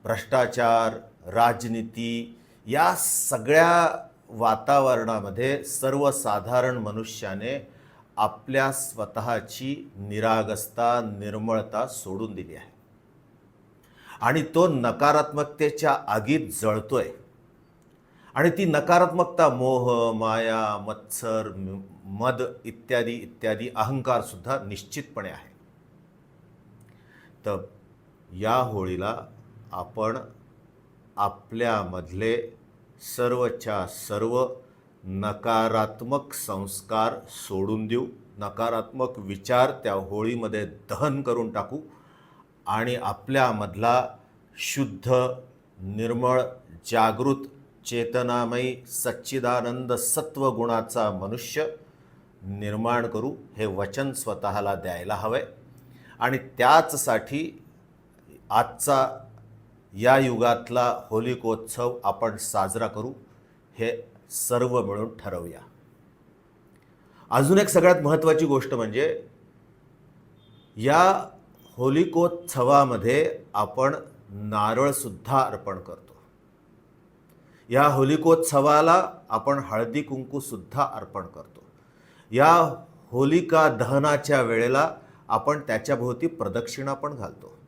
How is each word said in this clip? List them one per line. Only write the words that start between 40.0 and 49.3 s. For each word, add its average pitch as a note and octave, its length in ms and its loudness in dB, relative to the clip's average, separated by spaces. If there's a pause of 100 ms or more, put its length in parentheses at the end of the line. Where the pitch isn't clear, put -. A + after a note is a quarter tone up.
दहन C#3 560 -4
करून A#2 300 -2
टाकू A2 280 -6 (840)
आणि A2+ 280 -2
आपल्यामधला A#2 1120 0 (480)
शुद्ध, C3+ 520 -4 (720)
निर्मळ, A#2 600 0 (440)
जागृत, A2+ 500 2 (500)
चेतनामयी, A#2+ 1000 -2
सच्चिदानंद B2 1080 -4